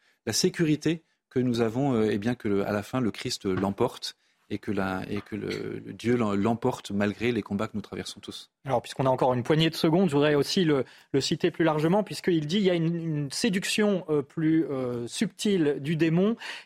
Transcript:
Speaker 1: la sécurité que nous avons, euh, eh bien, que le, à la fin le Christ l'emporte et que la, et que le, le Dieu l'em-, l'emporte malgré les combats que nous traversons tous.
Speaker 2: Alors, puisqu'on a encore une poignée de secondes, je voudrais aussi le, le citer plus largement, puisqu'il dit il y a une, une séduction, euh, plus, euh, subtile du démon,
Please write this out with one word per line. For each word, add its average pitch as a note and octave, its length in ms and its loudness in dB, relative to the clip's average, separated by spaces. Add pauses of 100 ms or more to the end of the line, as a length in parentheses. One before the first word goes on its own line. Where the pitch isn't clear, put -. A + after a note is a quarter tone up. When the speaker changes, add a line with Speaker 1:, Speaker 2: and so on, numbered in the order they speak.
(260)
Speaker 1:
la A2+ 80 -2
sécurité D#3+ 720 0 (240)
que - 100 -2
nous B2 220 2
avons, B2 320 0
euh, A2 180 2
eh A2 60 0
bien, A#2 180 -2
que - 140 -6
le, G2+ 180 0
à G#2 60 0
la G2+ 100 -2
fin B2+ 160 -4
le A2 120 0
Christ - 340 -6
l'emporte G2 720 -2 (340)
et G#2+ 60 -4
que - 140 -8
la, F#2+ 360 -4
et G2+ 140 -6
que - 140 -12
le, G#2 500 -8
le A2+ 80 -12
Dieu A2 220 0
l'em-, A2 180 0
l'emporte A2+ 560 0
malgré G#2 420 0
les G#2+ 120 -2
combats G#2 240 -4
que - 80 -14
nous G2+ 80 -6
traversons - 360 -10
tous. - 300 -16 (160)
Speaker 2:
Alors, C3 160 0
puisqu'on - 240 -4
a C3 40 2
encore B2+ 260 2
une B2 80 -2
poignée D#3+ 260 2
de D#3+ 60 -4
secondes, F3 340 4
je C#3+ 60 0
voudrais D3 180 4
aussi D3 300 2
le, D3 220 2 (260)
le C#3 100 2
citer E3 300 0
plus E3+ 120 0
largement, D#3+ 380 4
puisqu'il E3 460 0
dit F3 100 0
il G#3+ 60 2
y F#3 80 4
a - 20 4
une, E3+ 220 0
une D3+ 360 -4
séduction, G3+ 760 0
euh, D3 140 2
plus, D#3+ 420 0
euh, B2 420 -4
subtile F3 720 0
du D3+ 160 -2
démon, F3 400 2 (300)